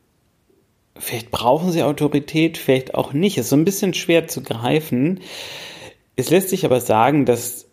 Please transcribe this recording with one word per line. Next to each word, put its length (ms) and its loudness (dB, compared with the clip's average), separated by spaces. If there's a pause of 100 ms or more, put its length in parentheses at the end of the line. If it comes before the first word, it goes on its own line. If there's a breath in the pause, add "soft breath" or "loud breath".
(1000)
vielleicht 300 -8
brauchen 420 0
sie 100 0
Autorität, 760 0
vielleicht 360 0
auch 180 -2
nicht. 260 0
Ist 100 -4
so 80 4
ein 80 4
bisschen 300 0
schwer 340 2
zu 140 -8
greifen. 760 0 (960 loud breath)
Es 140 -4
lässt 200 4
sich 140 -2
aber 160 4
sagen, 440 4
dass 480 -2